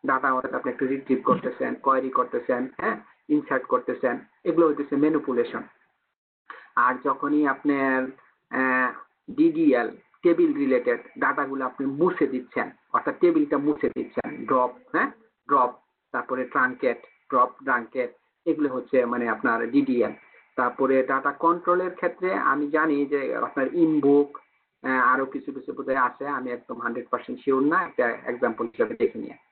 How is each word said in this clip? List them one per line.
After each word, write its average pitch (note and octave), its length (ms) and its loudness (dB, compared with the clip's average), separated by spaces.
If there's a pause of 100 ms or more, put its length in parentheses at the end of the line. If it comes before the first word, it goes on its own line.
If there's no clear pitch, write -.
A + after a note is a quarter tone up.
Data C3+ 280 0
অর্থাৎ B2+ 200 -4
আপনি C3 180 -4
একটু C3+ 140 -4
retrieve C3+ 380 -2
করতেছেন, B2+ 520 0
query C3+ 340 0
করতেছেন, B2 580 -2 (100)
হ্যাঁ, - 240 -4 (260)
Insert C#3+ 380 0
করতেছেন, B2 520 -2 (260)
এগুলো E3 240 4
হইতেছে C#3+ 280 -2
manipulation। C3+ 680 0 (1120)
আর B2 280 4
যখনই D3 440 2
আপনার, C3+ 560 0 (460)
আহ, B2+ 440 0 (380)
DDL, D3 680 2 (260)
table E3 300 4
related B2+ 460 0 (200)
ডাটাগুলো C3+ 460 -2
আপনি C3+ 220 -4
মুছে D3+ 400 2
দিচ্ছেন, - 420 -6 (240)
অর্থাৎ C3+ 260 -2
টেবিলটা D3+ 380 4
মুছে D3 320 0
দিচ্ছেন, - 560 -8
drop, B2+ 260 2 (200)
হ্যাঁ, - 200 -2 (360)
Drop, C#3+ 240 2 (400)
তারপরে B2+ 340 -6
truncate, B2+ 520 -2 (320)
drop, B2+ 200 4 (140)
truncate, B2 520 -4 (300)
এগুলো D3+ 240 0
হচ্ছে B2+ 360 0
মানে A#2+ 240 -2
আপনার A#2 420 0
ডিডিএল। B2+ 400 2 (440)
তারপরে C3 400 0
data C3+ 360 0
কন্ট্রোলের F3 640 0
ক্ষেত্রে F#3 400 -2
আমি D3 340 0
জানি D3+ 360 2
যে C3 300 -2
আপনার B2+ 380 -4
ইনবুক, C#3+ 640 4 (460)
আহ, C3 60 -4
আরো B2+ 360 2
কিছু C3 260 -10
কিছু C3+ 220 -12
বোধহয় C3 220 -4
আছে, C3+ 320 -2
আমি B2+ 240 -6
একদম A#2+ 300 -12
hundred A#2+ 280 -6
percent A#2+ 300 -6
sure C3+ 240 2
না, E3+ 200 2
একটা B2 260 -2
example A#2+ 560 -4
হিসেবে A#2 340 -2
দেখে A#2 200 -2
নিয়ে A#2 180 -12 (140)